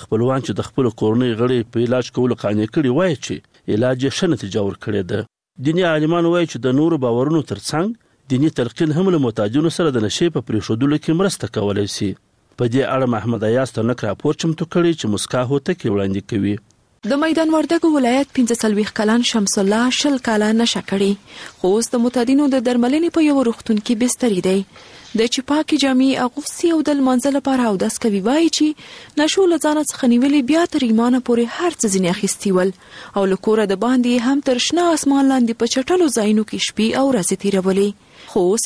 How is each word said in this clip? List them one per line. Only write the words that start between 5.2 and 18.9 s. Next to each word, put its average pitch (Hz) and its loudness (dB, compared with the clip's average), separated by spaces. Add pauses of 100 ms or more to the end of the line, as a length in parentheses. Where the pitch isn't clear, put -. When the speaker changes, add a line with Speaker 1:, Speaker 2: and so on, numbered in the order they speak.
Speaker 1:
دیني 170 0
عالمان 165 0
وایي 170 0
چې 131 -10
د 131 2
نورو 160 0
باورونو 131 0 (100)
ترڅنګ 151 -4 (440)
دیني 139 2
تلقین 143 -2
هم 185 2
له 160 2
معتادینو 117 0
سره 165 0
د 110 0
نشې 165 -2
په 147 -2
پرېښودلو 113 -2
کې 160 0
مرسته 190 -2
کولی 101 -2
شي. 101 -4 (480)
په 123 0
دې 131 2 (120)
اړه 131 0
محمد 110 -4
ایاز 120 0
تنک 117 -2
راپور 147 -2
چمتو 165 -2 (100)
کړی 170 2
چې 107 -2
مسکا 123 -2
هوتک 143 -2
یې 117 0
وړاندې 98 -2
کوي. 101 -2 (540)
Speaker 2:
د 277 0
میدان 320 0
وردګو 320 2
ولایت 269 2
پنځه 233 2
څلوېښت 214 0